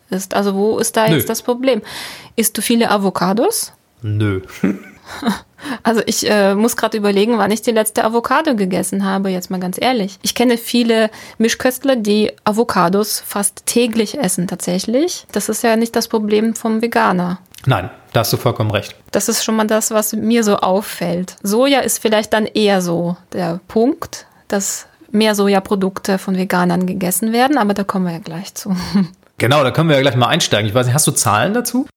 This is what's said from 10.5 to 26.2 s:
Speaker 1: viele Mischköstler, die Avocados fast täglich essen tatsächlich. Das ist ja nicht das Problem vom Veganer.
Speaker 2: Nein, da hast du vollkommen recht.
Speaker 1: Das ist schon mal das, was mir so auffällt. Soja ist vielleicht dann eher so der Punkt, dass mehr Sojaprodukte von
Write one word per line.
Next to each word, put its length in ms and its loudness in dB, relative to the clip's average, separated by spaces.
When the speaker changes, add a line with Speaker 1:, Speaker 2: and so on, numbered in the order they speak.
Speaker 1:
viele 540 2
Mischköstler, 580 0
die 360 2
Avocados 800 0
fast 420 -6
täglich 520 0
essen 300 -2
tatsächlich. 840 -2
Das 180 -4
ist 140 -4
ja 140 2
nicht 180 0
das 140 -2
Problem 460 0
vom 280 -2
Veganer. 560 0
Speaker 2:
Nein, 240 0
da 80 2
hast 120 0
du 60 0
vollkommen 320 -2
recht. 260 -4
Speaker 1:
Das 160 0
ist 160 -2
schon 120 -2
mal 100 0
das, 240 0
was 240 -2
mir 280 2
so 140 2
auffällt. 840 -2
Soja 380 2
ist 200 -2
vielleicht 320 0
dann 140 0
eher 340 2
so 360 -2
der 360 -4
Punkt, 580 -2
dass 380 -4
mehr 240 2
Sojaprodukte 840 0
von 180 -4